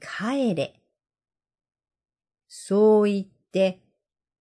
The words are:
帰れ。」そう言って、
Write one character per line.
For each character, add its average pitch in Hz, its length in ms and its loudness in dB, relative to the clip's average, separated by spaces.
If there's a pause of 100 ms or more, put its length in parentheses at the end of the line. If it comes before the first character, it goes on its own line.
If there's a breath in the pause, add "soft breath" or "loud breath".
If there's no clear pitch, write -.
帰 240 540 -4
れ。」 - 260 -8 (1700)
そ 208 580 2
う 208 40 0
言 196 140 -4
っ - 20 -20
て、 - 560 -4 (580)